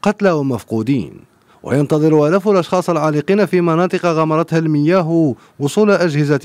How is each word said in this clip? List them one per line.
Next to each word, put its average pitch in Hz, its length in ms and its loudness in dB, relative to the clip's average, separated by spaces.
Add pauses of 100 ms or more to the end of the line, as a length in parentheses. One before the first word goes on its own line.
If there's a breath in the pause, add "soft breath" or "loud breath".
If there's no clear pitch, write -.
قتلى 202 300 0
ومفقودين، 120 800 -4 (500 soft breath)
وينتظر 151 640 2
آلاف 185 200 0
الأشخاص 185 420 0
العالقين 156 560 0
في 180 160 0
مناطق 170 440 -2
غمرتها 160 540 0
المياه 160 760 0 (240 loud breath)
وصول 208 320 0
أجهزة 151 540 0